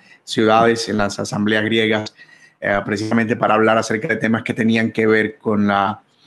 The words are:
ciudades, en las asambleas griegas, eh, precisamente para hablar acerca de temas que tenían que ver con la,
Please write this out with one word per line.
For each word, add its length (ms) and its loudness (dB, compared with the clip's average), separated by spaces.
ciudades, 640 2
en 100 -4
las 220 -4
asambleas 460 -2
griegas, 500 -2
eh, 240 -2
precisamente 500 -2
para 200 2
hablar 220 4
acerca 300 -2
de 100 -2
temas 260 -2
que 100 -4
tenían 380 0
que 140 0
ver 320 2
con 300 0
la, 340 0